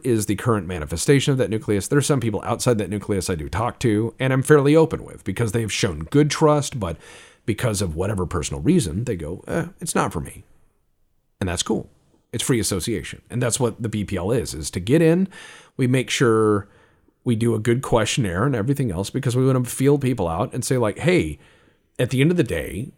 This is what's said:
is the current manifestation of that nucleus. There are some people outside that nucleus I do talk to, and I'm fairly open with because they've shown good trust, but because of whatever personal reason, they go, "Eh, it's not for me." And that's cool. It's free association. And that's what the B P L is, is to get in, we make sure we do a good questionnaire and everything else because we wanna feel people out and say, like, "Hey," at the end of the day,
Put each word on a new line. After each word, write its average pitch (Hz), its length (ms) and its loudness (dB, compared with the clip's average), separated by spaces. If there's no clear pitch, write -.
is 113 220 2
the 101 100 0
current 104 300 0
manifestation 90 680 0
of 131 60 0
that 107 100 0
nucleus. 104 400 -2
There 143 100 2
are 135 40 4
some 139 180 0
people 104 240 -4
outside 117 320 0
that 95 140 -4
nucleus 101 400 -2
I 90 60 0
do 73 120 -8
talk 113 300 -4
to, 110 400 2
and 131 160 0
I'm 135 80 2
fairly 147 340 6
open - 260 2
with - 220 -18
because 101 280 -4
they've 113 200 -2
shown 82 280 -2
good 147 200 4
trust, 147 480 2
but 85 200 -4
because 107 340 -2
of 82 160 -2
whatever 92 300 -2
personal 73 340 -6
reason, 107 440 2
they 120 120 -4
go, 82 320 -10
"Eh, 170 180 -2
it's 170 140 -8
not 160 180 0
for 80 80 -4
me." - 240 -12
And 95 80 -2
that's 87 140 -4
cool. - 260 -4
It's 120 100 -6
free 123 180 2
association. 98 680 -4
And 120 100 -4
that's 120 200 -2
what 117 200 0
the 113 80 -4
B 104 160 -2
P 98 120 -4
L 90 160 -2
is, - 200 -2
is 76 200 -8
to 98 80 -6
get 120 200 2
in, 170 280 4
we 135 100 0
make 127 240 0
sure 110 580 4
we 120 120 2
do 117 180 2
a 110 60 -2
good 117 200 2
questionnaire 104 640 0
and 143 120 0
everything 127 340 0
else 87 180 -4
because 127 280 -2
we 131 100 4
wanna 131 180 2
feel 135 320 2
people 127 320 0
out 85 240 -2
and 127 120 -4
say, 131 120 0
like, 110 220 0
"Hey," 113 400 2
at 127 120 0
the 127 100 2
end 151 120 6
of 180 40 2
the 170 60 4
day, 80 560 -4